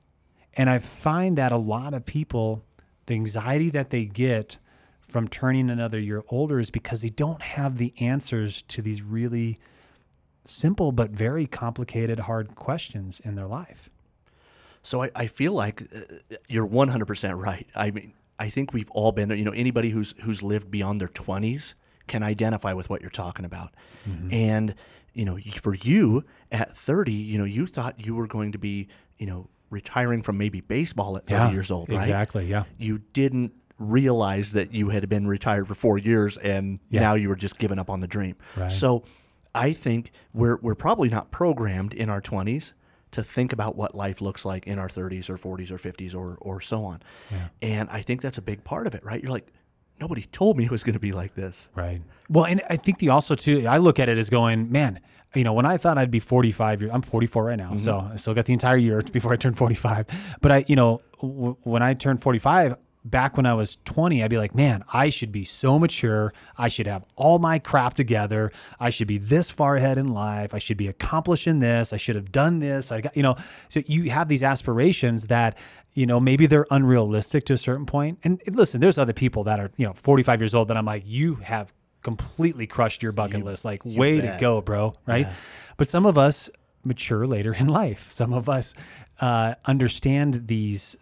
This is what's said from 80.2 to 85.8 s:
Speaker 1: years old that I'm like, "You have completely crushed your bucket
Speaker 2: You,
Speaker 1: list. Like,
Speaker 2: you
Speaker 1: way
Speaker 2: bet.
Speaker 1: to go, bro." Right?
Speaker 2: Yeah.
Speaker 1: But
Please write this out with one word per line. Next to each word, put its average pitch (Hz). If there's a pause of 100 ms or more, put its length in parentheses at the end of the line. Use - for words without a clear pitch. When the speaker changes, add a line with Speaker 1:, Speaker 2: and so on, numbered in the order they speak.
Speaker 1:
years 110
old 113
that 113
I'm 110
like, 107
"You 135
have 104 (280)
completely 123
crushed -
your 113
bucket 104
Speaker 2:
You, 98
Speaker 1:
list. 98
Like, 101
Speaker 2:
you 113
Speaker 1:
way 151
Speaker 2:
bet. 95
Speaker 1:
to -
go, 117
bro." 104 (120)
Right? 123
Speaker 2:
Yeah. 92 (420)
Speaker 1:
But 143